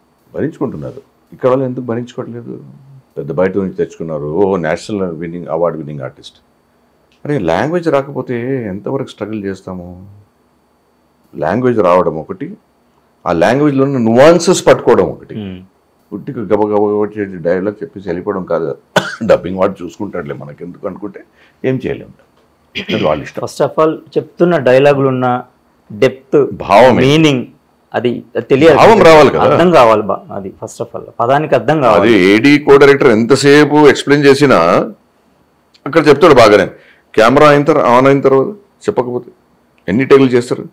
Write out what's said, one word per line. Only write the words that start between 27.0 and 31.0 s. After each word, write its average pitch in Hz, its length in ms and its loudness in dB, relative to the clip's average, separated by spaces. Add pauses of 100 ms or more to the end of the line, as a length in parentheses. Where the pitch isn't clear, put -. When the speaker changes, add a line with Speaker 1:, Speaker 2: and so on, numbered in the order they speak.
Speaker 2:
meaning, 139 440 2 (520)
అది 117 260 -4 (280)
తెలియాలి. 139 260 6
Speaker 1:
భావం 196 320 6
రావాలి 151 260 6
కదా. 76 60 -2
Speaker 2:
అర్థం 147 380 2
కావాలి 113 300 4
బా-, - 140 -6 (140)
అది 98 120 -12 (120)
first - 240 -14
of - 100 -14
all. - 100 -16 (140)